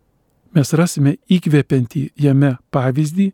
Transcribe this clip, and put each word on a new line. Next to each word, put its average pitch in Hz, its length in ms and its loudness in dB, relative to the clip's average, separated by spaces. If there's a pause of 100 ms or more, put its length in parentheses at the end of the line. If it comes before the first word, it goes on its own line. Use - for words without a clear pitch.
(540)
mes 147 220 0
rasime 147 380 0 (180)
įkvepiantį 143 680 0 (160)
jame 139 480 2
pavyzdį 151 680 -2